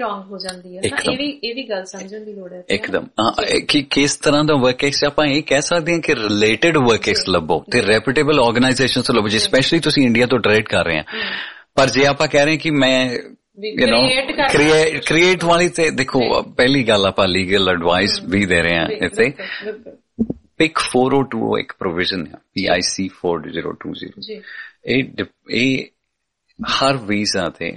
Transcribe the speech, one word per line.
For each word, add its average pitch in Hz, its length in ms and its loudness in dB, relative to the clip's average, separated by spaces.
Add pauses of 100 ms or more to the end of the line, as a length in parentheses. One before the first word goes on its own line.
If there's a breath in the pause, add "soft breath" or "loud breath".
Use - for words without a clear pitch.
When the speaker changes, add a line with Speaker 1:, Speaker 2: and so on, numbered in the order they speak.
Speaker 1:
wrong 196 260 -8
ਹੋ 196 60 -12
ਜਾਂਦੀ 180 400 -12
ਹੈ, 190 40 -14
ਹਨਾ? 226 160 -4
Speaker 2:
ਇੱਕਦਮ। - 140 -2
Speaker 1:
ਇਹ 254 60 -4
ਵੀ, 285 260 -6
ਇਹ 233 120 -8
ਵੀ 254 140 -10
ਗੱਲ 190 160 -6
ਸਮਝਣ 196 400 -16
ਦੀ 214 80 -14
ਲੋੜ 185 200 -16
ਹੈ 180 60 -16
ਇੱਥੇ, 180 160 -4
ਹਨਾ? 214 80 -6
Speaker 2:
ਇੱਕਦਮ। 190 200 -4
ਹਾਂ, - 420 -2
Speaker 1:
ਜੀ। - 120 0
Speaker 2:
ਇਹ 135 100 -2
ਕਿ 147 140 2
ਕਿਸ 139 360 0
ਤਰ੍ਹਾਂ 151 260 2
ਦਾ 156 120 2
ਵਰਕ 127 300 2
ਐਕਸ, 139 180 -2
ਆਪਾਂ 147 220 2
ਇਹ 147 180 0
ਕਹਿ 139 180 2
ਸਕਦੇ 170 320 0
ਹਾਂ 170 60 0
ਕਿ 151 160 0
ਰਿਲੇਟਿਡ 110 640 2
ਵਰਕ 113 320 2
ਐਕਸ 95 160 0
Speaker 1:
ਜੀ। 95 60 -2
Speaker 2:
ਲੱਭੋ 82 400 0
ਤੇ 120 100 2
Speaker 1:
ਜੀ। 95 60 -2
Speaker 2:
ਰੈਪਿਊਟੇਬਲ 135 520 2
ਆਰਗੇਨਾਈਜ਼ੇਸ਼ਨਸ 123 720 2
ਲੱਭੋ। 107 160 2
ਜੇ 107 120 0
Speaker 1:
ਜੀ। 104 60 0
Speaker 2:
ਸਪੈਸ਼ਲੀ 135 340 2
ਤੁਸੀਂ 147 260 2
ਇੰਡੀਆ 120 200 4
ਤੋਂ 120 140 2
ਟ੍ਰੇਡ 107 260 2
ਕਰ 87 200 0
ਰਹੇ 82 140 -2
ਆ। - 20 -4
Speaker 1:
ਹਮ। - 180 -12 (560 loud breath)
Speaker 2:
ਪਰ 135 140 4
ਜੇ 135 160 2
ਆਪਾਂ 143 220 2
ਕਹਿ 143 180 4
ਰਹੇ 156 120 2
ਕਿ 160 140 -4
ਮੈਂ, 131 460 2 (420)
Speaker 1:
ਵੀ 214 240 -4
Speaker 2:
you 247 80 4
know, - 140 4
Speaker 1:
ਕ੍ਰੀਏਟ 269 260 -2
ਕਰ 294 160 0
Speaker 2:
ਕ੍ਰੀਏ-, 151 580 2
ਕ੍ਰੀਏਟ 175 380 2
ਵਾਲੀ 170 260 2
ਤੇ 160 200 0
ਦੇਖੋ, 131 300 -2
Speaker 1:
ਜੀ। 120 320 0
Speaker 2:
ਪਹਿਲੀ 127 320 2
ਗੱਲ 104 220 4
ਆਪਾਂ 95 220 2
ਲੀਗਲ 92 420 2
ਐਡਵਾਈਸ 90 520 0
Speaker 1:
ਹਮ। - 80 -12
Speaker 2:
ਵੀ 98 160 2
ਦੇ 87 160 2
ਰਹੇ 85 160 2
ਆ 82 80 0
Speaker 1:
ਜੀ, - 80 -2
Speaker 2:
ਇੱਥੇ। 92 300 -2
Speaker 1:
ਬਿਲਕੁਲ, 190 480 -6
ਬਿਲਕੁਲ। - 600 -8 (240)
Speaker 2:
ਪਿਕ 156 200 0
ਫੋਰ 127 360 2
ਓ 139 100 4
ਟੂ 113 340 -2
ਇੱਕ - 220 -6
ਪ੍ਰੋਵੀਜ਼ਨ 90 400 -2
ਹੈ, 78 120 -10
Speaker 1:
ਜੀ। - 60 -20 (160)
Speaker 2:
ਪੀ 95 120 -4
ਆਈ 90 160 2
ਸੀ 95 260 -4
ਫੋਰ 85 440 -4
ਜ਼ੀਰੋ 80 200 -6
ਟੂ 80 220 -12
ਜ਼ੀਰੋ। - 280 -16
Speaker 1:
ਜੀ। 202 200 -14 (440 loud breath)
Speaker 2:
ਇਹ 127 180 0
ਡਿਪ-, - 460 -12
ਇਹ 123 360 -2 (840)
ਹਰ 135 300 0
ਵੀਜ਼ਾ 104 520 -2
ਤੇ 85 280 -8